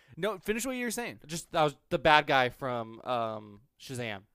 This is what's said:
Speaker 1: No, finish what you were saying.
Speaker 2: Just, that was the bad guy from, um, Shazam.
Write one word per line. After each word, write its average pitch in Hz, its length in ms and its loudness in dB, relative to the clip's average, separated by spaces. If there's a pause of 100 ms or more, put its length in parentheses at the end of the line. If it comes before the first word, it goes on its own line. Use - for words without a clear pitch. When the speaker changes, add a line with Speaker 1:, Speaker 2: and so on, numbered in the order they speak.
(160)
Speaker 1:
No, 190 220 -2
finish 214 260 -4
what 254 120 -4
you 247 80 -4
were 233 60 -2
saying. 196 360 -6
Speaker 2:
Just, 160 260 -10
that 160 100 2
was 151 120 2 (160)
the 170 80 0
bad 151 280 6
guy 131 220 4
from, 117 520 -6
um, 110 600 -6 (200)
Shazam. 117 400 -8 (140)